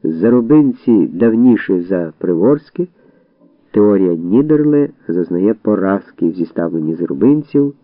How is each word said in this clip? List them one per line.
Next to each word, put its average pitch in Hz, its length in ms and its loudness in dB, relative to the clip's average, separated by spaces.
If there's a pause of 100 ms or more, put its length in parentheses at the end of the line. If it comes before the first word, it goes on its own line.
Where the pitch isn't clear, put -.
Зарубинці 117 1040 2
давніше 110 760 0
за 87 360 -4
приворське, 120 680 -2 (840)
теорія 98 440 2
Нідерле 143 760 0 (200)
зазнає 87 460 -2
поразки 95 760 -2
в 85 60 -4
зіставленні 82 600 -4
зарубинців 139 880 -2